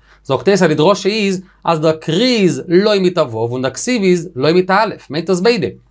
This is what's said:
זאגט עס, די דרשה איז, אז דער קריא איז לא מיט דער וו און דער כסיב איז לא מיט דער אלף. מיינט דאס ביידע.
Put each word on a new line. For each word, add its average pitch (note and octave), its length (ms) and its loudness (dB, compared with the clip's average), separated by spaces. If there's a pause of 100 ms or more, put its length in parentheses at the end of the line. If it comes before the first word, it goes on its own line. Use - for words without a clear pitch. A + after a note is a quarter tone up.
(240)
זאגט - 240 -2
עס, F#3+ 140 2
די D#3 120 2
דרשה F#3+ 340 2
איז, G3 340 -2 (220)
אז E3 160 -2
דער D#3+ 160 2
קריא A3 420 0
איז D3+ 300 0
לא G3+ 300 2
מיט F3+ 160 0
דער D#3 160 0
וו A2+ 220 -4
און B2+ 100 -4
דער C3 80 -2
כסיב A#3+ 320 -4
איז F3+ 340 0
לא C#3+ 160 0
מיט F3+ 140 2
דער G3 160 2
אלף. - 280 -6
מיינט E3 200 -4
דאס F3+ 100 0
ביידע. F#3+ 280 0 (220)